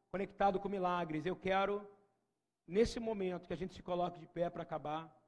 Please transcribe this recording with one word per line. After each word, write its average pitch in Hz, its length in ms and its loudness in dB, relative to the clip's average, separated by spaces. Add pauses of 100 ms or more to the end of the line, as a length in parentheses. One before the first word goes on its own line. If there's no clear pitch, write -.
(100)
conectado 196 480 4
com 190 120 -2
milagres. 175 560 0
Eu 180 100 0
quero, 196 500 2 (800)
nesse 220 320 4
momento, 190 480 -2
que - 60 -6
a 170 40 -2
gente 180 180 -6
se - 80 -14
coloque 175 360 -2
de 160 80 -14
pé 175 220 -2
para 165 140 -6
acabar, 156 520 -6 (140)